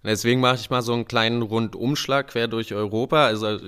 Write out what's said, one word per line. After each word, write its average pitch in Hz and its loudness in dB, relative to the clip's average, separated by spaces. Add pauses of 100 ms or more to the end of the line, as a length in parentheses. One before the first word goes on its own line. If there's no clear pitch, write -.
Und 107 -4
deswegen 117 2
mache 127 4
ich - -10
mal 127 0
so 117 -2
einen 117 -2
kleinen 117 0
Rundumschlag 117 -2
quer 117 -2
durch 113 -4
Europa. 110 0
Also 107 0